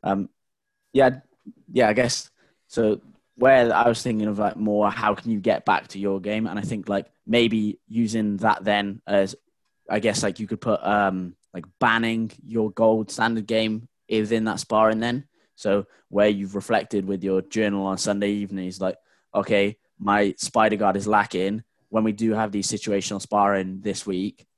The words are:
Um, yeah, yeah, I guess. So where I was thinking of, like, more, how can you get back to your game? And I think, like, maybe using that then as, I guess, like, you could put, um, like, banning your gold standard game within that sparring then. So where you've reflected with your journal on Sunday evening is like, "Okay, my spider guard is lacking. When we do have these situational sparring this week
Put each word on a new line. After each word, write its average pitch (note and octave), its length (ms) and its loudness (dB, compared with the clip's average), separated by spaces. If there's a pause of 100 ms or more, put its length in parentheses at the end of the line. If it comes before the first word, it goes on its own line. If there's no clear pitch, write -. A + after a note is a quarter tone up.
Um, G2 280 -2 (640)
yeah, C3 240 4 (520)
yeah, A#2+ 180 4
I G#2+ 40 2
guess. A#2+ 380 -2 (380)
So G#2+ 320 0 (340)
where B2 400 6
I A#2 140 4
was A2+ 140 0
thinking G#2+ 260 -2
of, G2+ 100 -2
like, G#2 180 0
more, G#2 340 2
how G#2+ 240 0
can - 180 -6
you G#2 80 -2
get F#2+ 240 0
back F#2 240 0
to F#2+ 100 -14
your G2 220 -2
game? G#2 260 -4
And F#2 120 -6
I G2+ 40 -6
think, G#2+ 260 -8
like, G2+ 220 -2 (160)
maybe A2 640 2
using G#2+ 500 -2
that G#2 240 0
then G2+ 440 -2
as, G2 280 2 (540)
I G#2+ 100 -2
guess, G#2 240 -2
like, G2+ 160 -4
you A2 80 -6
could G#2+ 140 -6
put, A2+ 220 -2
um, F#2 520 0 (180)
like, F2 120 -14 (160)
banning A2+ 500 0 (160)
your A2 240 -2
gold A2 400 2
standard A2+ 360 -2
game A2 420 -2 (200)
within A2 360 0
that G#2 160 -2
sparring A2 400 2
then. A#2+ 260 -4 (300)
So G2+ 300 0 (220)
where G2+ 200 4
you've G2 260 -2
reflected G2+ 500 -2
with F#2+ 200 -4
your F#2+ 180 0
journal G2+ 440 -2
on F#2+ 120 -2
Sunday G2+ 320 -2
evening G2+ 360 -6
is F#2 140 -10
like, F#2+ 160 -2 (380)
"Okay, G2+ 420 0 (220)
my G2+ 400 2
spider A2 380 0
guard G2 200 2
is G2 100 -4
lacking. G#2 580 0 (240)
When A2 160 0
we A2 80 0
do A2 200 0
have A2 200 -2
these G2+ 160 -4
situational G2+ 520 -4
sparring G2 600 0
this G2+ 260 -6
week F#2+ 400 -6 (120)